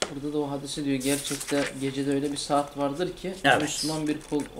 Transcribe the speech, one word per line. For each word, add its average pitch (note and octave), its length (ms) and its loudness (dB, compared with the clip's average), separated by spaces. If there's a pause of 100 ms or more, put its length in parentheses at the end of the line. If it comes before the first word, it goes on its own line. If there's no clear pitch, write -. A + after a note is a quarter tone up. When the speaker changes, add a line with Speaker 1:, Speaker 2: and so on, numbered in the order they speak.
(160)
Speaker 1:
Burada D3 180 -4
da D3+ 60 2
o C#3+ 120 0
hadisi C#3+ 340 -4
diyor, C#3 140 2
gerçekte C#3 640 0 (180)
gecede C3+ 320 0
öyle C#3+ 180 2
bir C#3+ 60 -4
saat C#3+ 400 0
vardır C#3+ 320 0 (120)
ki F#3 120 -4 (100)
Speaker 2:
Evet. C3+ 180 8
Speaker 1:
Müslüman D3+ 460 -2
bir D3 100 0 (120)
kul D3 120 0 (180)